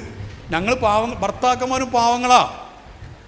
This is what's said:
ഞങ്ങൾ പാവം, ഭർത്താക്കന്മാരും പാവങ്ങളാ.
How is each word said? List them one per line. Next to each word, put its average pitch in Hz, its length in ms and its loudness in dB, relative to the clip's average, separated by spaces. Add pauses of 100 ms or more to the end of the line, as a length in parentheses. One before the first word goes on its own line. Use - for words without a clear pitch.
(500)
ഞങ്ങൾ 185 240 0
പാവം, 226 360 2 (100)
ഭർത്താക്കന്മാരും 254 720 -2
പാവങ്ങളാ. 240 500 4 (880)